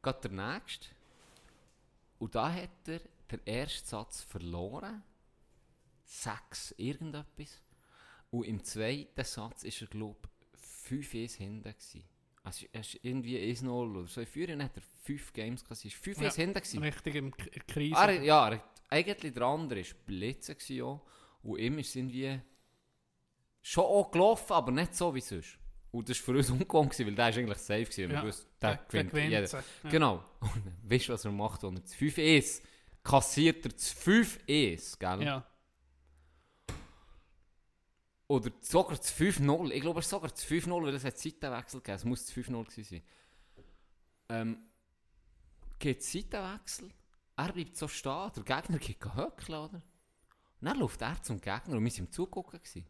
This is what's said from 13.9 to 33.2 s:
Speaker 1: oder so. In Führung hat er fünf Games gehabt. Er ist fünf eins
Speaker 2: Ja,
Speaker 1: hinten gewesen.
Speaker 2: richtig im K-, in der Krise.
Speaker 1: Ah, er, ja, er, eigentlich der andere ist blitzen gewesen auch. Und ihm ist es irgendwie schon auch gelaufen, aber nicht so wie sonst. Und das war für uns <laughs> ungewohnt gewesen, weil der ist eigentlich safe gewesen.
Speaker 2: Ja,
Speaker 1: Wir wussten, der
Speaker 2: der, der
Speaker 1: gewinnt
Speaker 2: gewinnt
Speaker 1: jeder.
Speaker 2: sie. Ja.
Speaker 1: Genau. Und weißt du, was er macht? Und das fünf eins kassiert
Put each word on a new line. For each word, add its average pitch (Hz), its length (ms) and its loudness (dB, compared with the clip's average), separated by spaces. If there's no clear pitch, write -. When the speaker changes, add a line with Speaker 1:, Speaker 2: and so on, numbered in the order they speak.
Speaker 1:
oder 87 100 -8
so. 117 140 -10
In 113 60 -8
Führung 156 360 -6
hat 131 140 -8
er - 60 -16
fünf - 300 -8
Games 117 300 -6
gehabt. - 200 -14
Er - 40 -14
ist - 100 -12
fünf 190 240 -8
eins - 160 2
Speaker 2:
Ja, 160 60 2
Speaker 1:
hinten 196 180 0
gewesen. 156 220 -4
Speaker 2:
richtig 147 320 -4
im 139 200 -4
K-, - 100 -10
in - 60 -14
der - 120 -14
Krise. 156 340 0
Speaker 1:
Ah, 185 140 12
er, 170 120 2
ja, 147 260 10
er, 107 140 -2
eigentlich 165 440 0
der 120 100 0
andere 131 380 2
ist - 240 -12
blitzen 110 520 -6
gewesen 127 260 -8
auch. 135 220 -8
Und 107 160 -4
ihm 127 200 0
ist 131 100 -4
es - 80 -8
irgendwie 131 420 -4
schon - 220 4
auch 202 260 6
gelaufen, 208 440 6
aber 131 180 6
nicht 170 240 2
so 175 180 2
wie 131 80 -2
sonst. - 380 -8
Und 117 180 -4
das 120 100 0
war - 60 -8
für 123 120 4
uns 127 120 6
<laughs> - 20 2
ungewohnt 143 400 4
gewesen, 117 160 0
weil 104 80 -2
der 117 140 6
ist 110 80 2
eigentlich 110 220 0
safe 107 240 0
gewesen. - 180 -4
Speaker 2:
Ja, 143 120 0
Speaker 1:
Wir 107 60 0
wussten, - 180 -8
der 110 80 4
Speaker 2:
der, 101 80 2
der - 100 -12
Speaker 1:
gewinnt - 240 2
Speaker 2:
gewinnt 151 200 2
Speaker 1:
jeder. 101 160 4
Speaker 2:
sie. 135 100 -4
Ja. 156 60 -8
Speaker 1:
Genau. 143 340 6
Und 101 520 -4
weißt 123 180 4
du, 123 40 2
was 110 120 -4
er 104 60 -2
macht? 104 320 -2
Und 92 200 -6
das - 100 -14
fünf 147 240 0
eins 156 440 8
kassiert 160 640 6